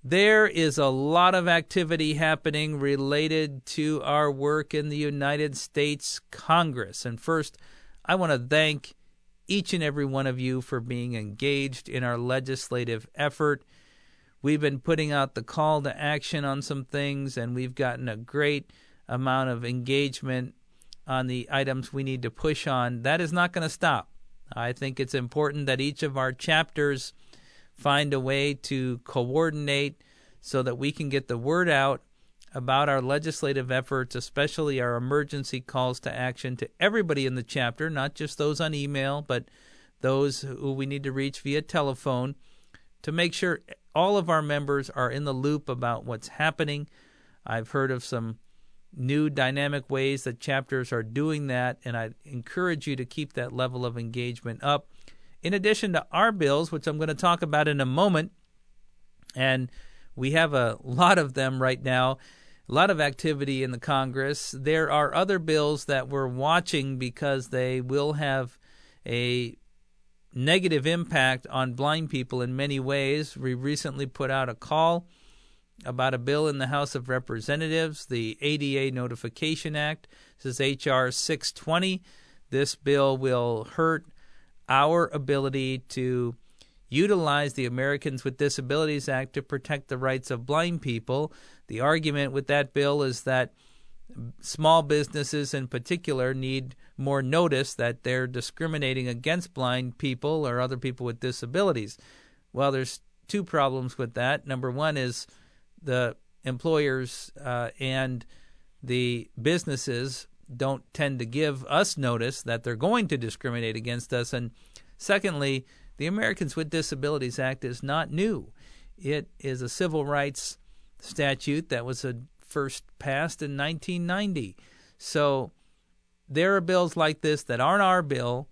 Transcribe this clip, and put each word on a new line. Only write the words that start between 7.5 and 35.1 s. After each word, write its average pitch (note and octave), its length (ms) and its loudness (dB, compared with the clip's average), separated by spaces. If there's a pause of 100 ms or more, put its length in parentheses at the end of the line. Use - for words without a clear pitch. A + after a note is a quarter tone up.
I F3 120 4
want E3+ 160 4
to C3 60 4
thank D3+ 560 2 (520)
each F#3+ 260 0
and E3+ 120 0
every D3 200 0
one C3+ 220 0
of B2+ 140 -2
you B2+ 200 0
for B2 200 -4
being A#2+ 340 -4
engaged C3 760 -2
in B2+ 140 -2
our A#2+ 160 0
legislative B2 960 -2
effort. D3 500 0 (800)
We've D3 180 2
been C#3 200 0
putting D#3 320 0
out C3+ 220 0
the - 80 -6
call D#3 400 2
to C#3 160 -4
action D3 460 -2
on C#3 180 -2
some C#3 220 -6
things, C#3 520 -4
and A#2+ 180 -4
we've B2 200 -4
gotten B2+ 340 -2
a A2 80 -4
great C#3 560 -2 (340)
amount C3 440 0
of A#2+ 140 -4
engagement B2+ 920 -2 (520)
on C3 200 -2
the B2 260 -4
items C3+ 400 -2
we C#3 100 -4
need C3 200 -4
to A#2 80 -4
push - 360 -2
on. B2 360 0
That D3+ 180 2
is D#3+ 120 -2
not F3 200 2
gonna E3 160 -2
stop. D3+ 420 0 (420)
I A#2+ 200 -2
think C3+ 260 -6
it's C3 160 -2
important C#3+ 520 0
that C3 140 0
each C#3 220 -2
of C#3 140 -2
our C3 160 0
chapters D3 800 0 (640)
find C#3+ 380 2
a C#3 80 2
way C#3 320 0
to B2+ 460 -4
coordinate C#3+ 1040 0 (380)
so C3 220 0
that B2+ 140 0
we C#3 160 -2
can D3 160 -6
get C3+ 200 -2
the A#2+ 100 -2
word E3 300 2
out C3+ 340 4 (500)
about C3+ 360 2
our C#3 120 2
legislative C#3 680 -2
efforts, B2+ 440 -2
especially C#3+ 640 -2
our A#2+ 160 0
emergency C#3 640 -2